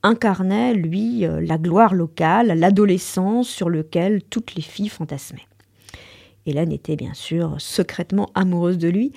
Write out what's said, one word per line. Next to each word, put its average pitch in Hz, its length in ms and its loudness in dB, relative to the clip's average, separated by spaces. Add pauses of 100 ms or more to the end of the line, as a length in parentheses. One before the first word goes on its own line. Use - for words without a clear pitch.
incarnait, 214 720 2
lui, 202 500 -2
euh, 160 160 -2
la 160 180 0
gloire 185 360 4
locale, 175 600 2
l'adolescent 190 840 2
sur 196 260 -4
lequel 170 540 0
toutes - 320 -8
les 165 80 -6
filles 208 260 -6
fantasmaient. - 600 -12 (1000)
Hélène 156 240 0
était 147 240 -6
bien 131 200 -8
sûr 160 440 -4
secrètement 190 800 -4
amoureuse 180 420 0
de 165 100 0
lui, 214 280 0